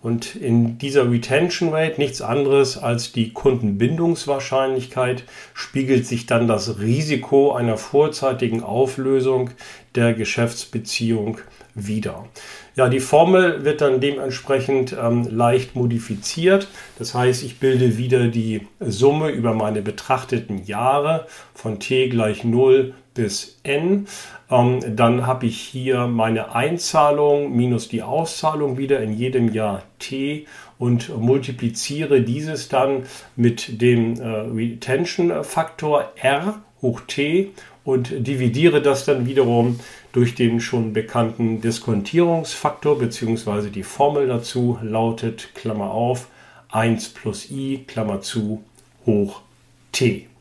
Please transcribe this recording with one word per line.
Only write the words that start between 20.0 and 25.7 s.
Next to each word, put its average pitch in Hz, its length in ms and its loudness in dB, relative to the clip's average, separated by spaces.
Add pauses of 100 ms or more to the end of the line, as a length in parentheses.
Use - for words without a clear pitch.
Jahre 143 640 0 (280)
von 107 240 -8
t 131 300 0
gleich 110 360 0
null 131 500 4 (200)
bis - 480 -4
n. 180 440 0 (440)
Ähm, 127 300 2 (160)
dann 120 300 2
habe 110 200 -2
ich 113 140 -2
hier 127 460 -2